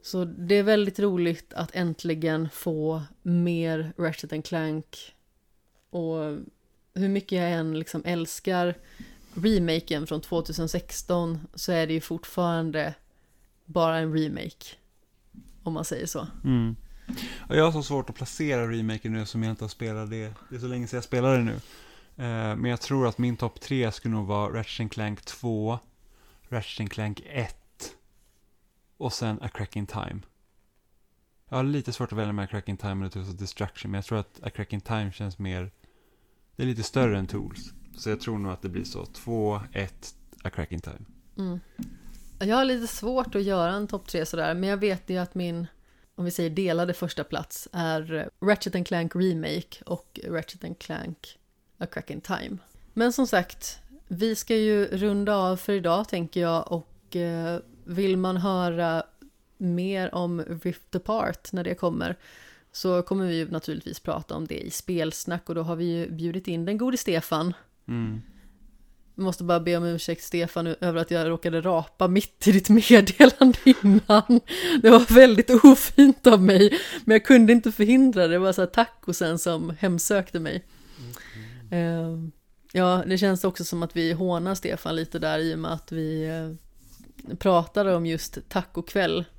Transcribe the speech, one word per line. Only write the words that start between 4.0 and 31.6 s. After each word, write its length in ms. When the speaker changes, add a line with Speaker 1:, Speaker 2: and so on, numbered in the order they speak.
Speaker 1:
and 120
Clank. 720
Och 480
hur 140
mycket 300
jag 140
än, 260
liksom, 260
älskar 720
remaken 720
från 140
tvåtusen 480
sexton 720
så 180
är 140
det 60
ju 80
fortfarande 920
bara 340
en 160
remake, 520
om 100
man 120
säger 220
så. 200
Speaker 2:
Mm. 320
Och 80
jag 80
har 80
så 100
svårt 280
att 60
placera 520
remaken 440
nu 140
som 160
jag 100
inte 120
har 40
spelat 420
det. 240
Det 80
är 40
så 60
länge 200
sedan 100
jag 80
spelade 320
det 80
nu. 100
Eh, 320
men 80
jag 160
tror 260
att 120
min 180
topp 240
tre 320
skulle 220
nog 120
vara 320
Ratchet 220
and 120
Clank 300
två, 560
Ratchet 320
and 100
Clank 360
ett 680
och 160
sen 300
A 60
Crack 280
in 100
Time. 340
Jag 80
har 80